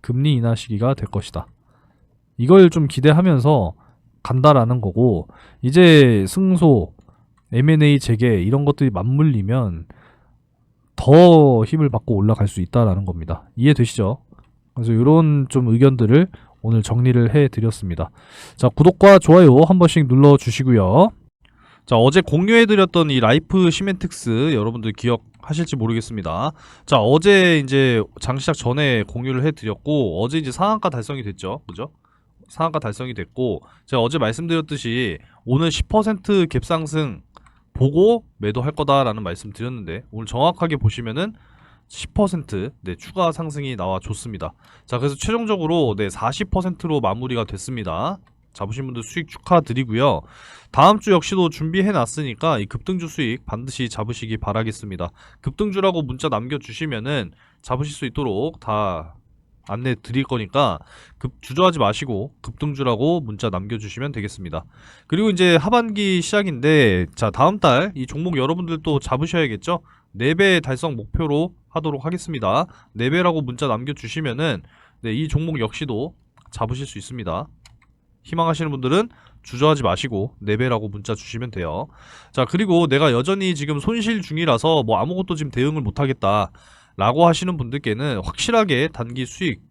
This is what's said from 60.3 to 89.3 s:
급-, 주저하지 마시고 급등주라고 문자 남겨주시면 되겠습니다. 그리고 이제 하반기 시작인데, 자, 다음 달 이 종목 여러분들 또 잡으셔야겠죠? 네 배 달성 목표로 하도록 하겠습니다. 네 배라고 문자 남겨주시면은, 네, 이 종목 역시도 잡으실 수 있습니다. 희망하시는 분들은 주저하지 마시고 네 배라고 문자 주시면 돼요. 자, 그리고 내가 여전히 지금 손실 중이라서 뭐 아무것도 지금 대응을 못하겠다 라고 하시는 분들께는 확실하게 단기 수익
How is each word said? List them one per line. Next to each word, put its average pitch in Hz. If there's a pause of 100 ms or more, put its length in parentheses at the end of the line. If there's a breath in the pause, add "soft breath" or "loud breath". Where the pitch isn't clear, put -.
급-, -
주저하지 165
마시고 113
급등주라고 139
문자 110
남겨주시면 107
되겠습니다. 95 (420 soft breath)
그리고 208
이제 180
하반기 202
시작인데, 147
자, 110
다음 165
달 160
이 131
종목 165
여러분들 165
또 151
잡으셔야겠죠? 156 (320 soft breath)
네 127
배 185
달성 139
목표로 151 (140)
하도록 156
하겠습니다. 151 (280 soft breath)
네 120
배라고 170
문자 123
남겨주시면은, 127 (400 soft breath)
네, 113
이 151
종목 156
역시도 123 (360)
잡으실 127
수 -
있습니다. 104 (760)
희망하시는 165
분들은 143 (320 soft breath)
주저하지 143
마시고 104
네 104
배라고 113
문자 104
주시면 117
돼요. 90 (440 loud breath)
자, 127
그리고 175
내가 143
여전히 185
지금 143
손실 220
중이라서 156
뭐 107
아무것도 180
지금 151
대응을 139
못하겠다 107 (460 soft breath)
라고 123
하시는 175
분들께는 120
확실하게 170
단기 120
수익 147 (100)